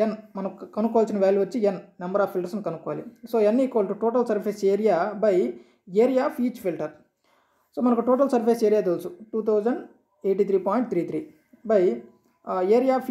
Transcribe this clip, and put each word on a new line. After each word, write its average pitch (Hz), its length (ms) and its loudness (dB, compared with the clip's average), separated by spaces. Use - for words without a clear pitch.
ఎన్, 214 100 -2
మనం 190 220 -6
క-, - 180 -16
కనుక్కోవాల్సిన 220 480 0
వాల్యూ 196 220 4
వచ్చి 220 120 -6
ఎన్, 180 100 -4
number 185 220 -2
of 190 100 -2
filtersని 185 340 -6
కనుక్కోవాలి. 156 360 -8
So, - 40 0
ఎన్ 240 160 2
equal 226 240 0
to 202 140 -6
total 233 280 2
surface 208 300 -4
area 202 240 2
by 208 100 4
area 254 240 2
of - 80 -8
each 247 200 -6
filter. 156 240 -4
So, - 140 -8
మనకు 233 220 2
total 262 240 4
surface 226 340 2
area 208 220 4
తెలుసు, 175 220 -4
టూ 220 180 -2
థౌజండ్ 220 320 0
ఎయిటీ 196 200 2
త్రీ 196 80 4
పాయింట్ 220 240 0
త్రీ 175 160 0
త్రీ 156 100 -4
by, 208 120 4
ఆ, 190 40 -4
area 262 240 2
of 254 100 -8